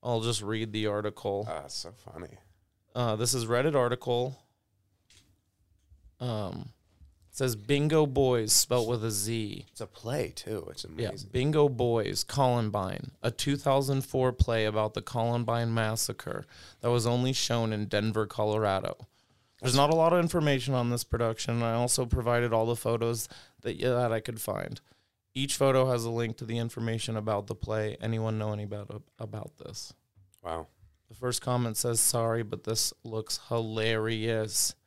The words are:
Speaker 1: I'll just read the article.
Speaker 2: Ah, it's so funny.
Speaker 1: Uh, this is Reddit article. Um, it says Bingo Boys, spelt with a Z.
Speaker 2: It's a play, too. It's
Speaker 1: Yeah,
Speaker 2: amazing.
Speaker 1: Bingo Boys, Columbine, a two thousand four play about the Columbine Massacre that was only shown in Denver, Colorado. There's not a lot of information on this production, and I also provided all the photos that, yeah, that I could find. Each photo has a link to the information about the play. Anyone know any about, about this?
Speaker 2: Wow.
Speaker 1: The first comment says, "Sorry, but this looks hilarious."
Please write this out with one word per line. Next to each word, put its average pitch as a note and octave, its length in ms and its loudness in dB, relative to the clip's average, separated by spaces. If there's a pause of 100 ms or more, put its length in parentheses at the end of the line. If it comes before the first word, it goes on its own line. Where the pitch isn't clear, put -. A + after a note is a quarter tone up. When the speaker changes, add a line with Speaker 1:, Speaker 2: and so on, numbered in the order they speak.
Speaker 1:
I'll A#2+ 200 0
just A2 220 -2
read A2 300 -4
the G#2+ 140 -2
article. G#2 640 -2
Speaker 2:
Ah, D2+ 140 -8
it's - 100 -14
so - 160 -10
funny. - 480 -16 (560)
Speaker 1:
Uh, A#2 220 0
this A#2 180 0
is A#2 120 -2
Reddit B2+ 280 2
article. B2 640 0 (1800)
Um, G#2+ 480 -4 (640)
it - 60 -14
says B2+ 200 0
Bingo D3 500 4
Boys, B2+ 460 4
spelt B2 340 4
with A2+ 180 0
a A2+ 60 0
Z. G#2 600 -4
Speaker 2:
It's - 80 -14
a G#2 80 -10
play, A#2+ 480 -6
too. G#2 340 -8
It's - 160 -12 (100)
Speaker 1:
Yeah, A2+ 120 -4
Speaker 2:
amazing. - 240 -10
Speaker 1:
Bingo D3 360 4
Boys, A#2 540 0
Columbine, A2+ 880 0 (140)
a A#2+ 80 2
two C#3 240 -2
thousand C#3 460 2
four B2+ 300 0
play A2+ 340 2
about G#2+ 280 0
the G#2 80 -4
Columbine A#2 720 0
Massacre - 720 -2 (340)
that A#2+ 100 0
was A#2+ 180 2
only B2 240 2
shown A#2 400 0
in G#2 140 -2
Denver, G#2+ 420 0
Colorado. G#2+ 800 0 (520)
There's B2+ 160 2
not C#3+ 140 6
a D#3+ 60 4
lot E3 160 6
of F3+ 60 6
information D3 560 2
on A#2+ 160 2
this A#2+ 140 -2
production, A#2 500 -2
and A#2 100 0
I A2+ 100 2
also B2 300 2
provided A#2+ 480 2
all A2+ 140 4
the A#2 80 2
photos A#2 540 0 (320)
that, A2 160 -4
yeah, B2+ 140 0
that A#2+ 220 2
I A2+ 60 0
could A2 220 -8
find. G2+ 400 -4 (540)
Each C3+ 200 -2
photo C3 320 4
has B2 180 0
a A#2 60 -4
link A#2 280 -2
to A#2+ 60 -10
the A2+ 140 -4
information A2+ 580 -2
about G#2 300 -2
the A2+ 80 -4
play. A2 460 -4
Anyone A2 380 -2
know G#2+ 140 -2
any G#2 120 -6
about, G#2 380 -10 (180)
about G#2+ 380 -10
this? - 360 -14 (480)
Speaker 2:
Wow. E2 240 -6 (420)
Speaker 1:
The A2+ 60 -20
first B2 280 -4
comment A#2+ 340 0
says, A#2 240 0
"Sorry, A#2 420 2
but G#2+ 220 -8
this - 280 0 (120)
looks A2 340 -6 (100)
hilarious." A2 1300 0 (120)